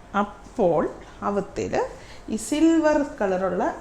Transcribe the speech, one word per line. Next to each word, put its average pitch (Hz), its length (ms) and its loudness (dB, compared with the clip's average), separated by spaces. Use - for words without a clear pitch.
അപ്പോൾ 175 580 0
അവത്തിൽ 202 440 -4
ഈ 214 120 -4
സിൽവർ 302 540 4
കളറുള്ള 190 480 0